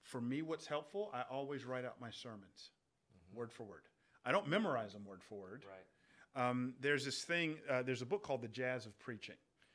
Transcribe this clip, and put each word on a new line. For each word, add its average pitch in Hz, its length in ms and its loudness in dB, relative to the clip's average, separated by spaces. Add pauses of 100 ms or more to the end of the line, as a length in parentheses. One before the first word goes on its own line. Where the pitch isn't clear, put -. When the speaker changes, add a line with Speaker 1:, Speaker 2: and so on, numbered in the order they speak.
Speaker 1:
for - 200 -6
me, 135 200 2
what's 160 260 -2
helpful, 151 460 -2
I 123 80 0 (100)
always 139 340 -2
write 127 200 -2
out 117 160 -8
my 113 100 -8
sermons, 104 600 -12 (580)
Speaker 2:
Mm-hmm. 101 100 -14
Speaker 1:
word 117 120 -4
for 123 120 -10
word. 98 200 -14 (420)
I 127 60 6
don't 180 160 6
memorize 143 460 4
them 104 120 -10
word 95 180 -12
for 104 160 -10
word. 98 300 -10
Speaker 2:
Right. - 800 -2
Speaker 1:
Um, 123 320 2
there's 139 240 4
this 135 180 -2
thing, 165 340 2 (120)
uh, 127 140 4
there's 127 180 0
a 123 40 -4
book 202 180 0
called 131 180 0
The 120 80 -4
Jazz 127 360 0
of 107 140 -14
Preaching. 107 360 -10 (400)